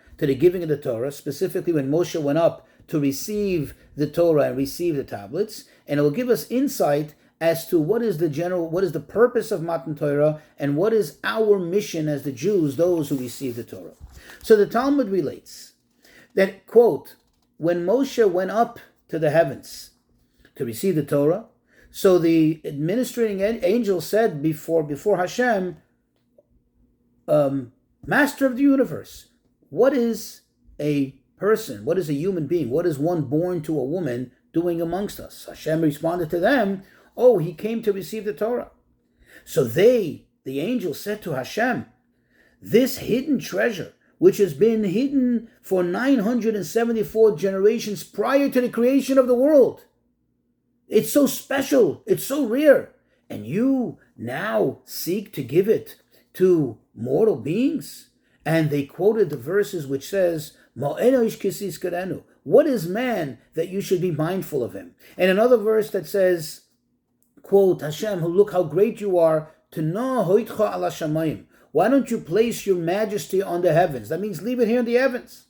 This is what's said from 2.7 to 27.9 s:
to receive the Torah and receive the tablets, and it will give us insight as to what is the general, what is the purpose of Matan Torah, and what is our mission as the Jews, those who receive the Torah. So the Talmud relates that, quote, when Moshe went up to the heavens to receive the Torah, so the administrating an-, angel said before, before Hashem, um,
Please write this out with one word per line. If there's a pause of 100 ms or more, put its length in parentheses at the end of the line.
to
receive (220)
the
Torah
and
receive
the
tablets, (220)
and
it
will
give
us
insight (260)
as
to
what
is
the
general,
what
is
the
purpose
of
Matan
Torah, (180)
and
what
is
our
mission
as
the
Jews,
those
who
receive
the
Torah. (480)
So
the
Talmud
relates (640)
that,
quote, (400)
when
Moshe
went
up (300)
to
the
heavens (640)
to
receive
the
Torah, (440)
so
the
administrating
an-,
angel
said
before,
before
Hashem, (1500)
um, (360)